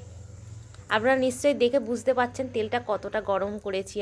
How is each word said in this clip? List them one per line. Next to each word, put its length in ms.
আপনারা 300
নিশ্চয়ই 380
দেখে 160
বুঝতে 300
পারছেন 360
তেলটা 240
কতটা 300
গরম 220
করেছি 380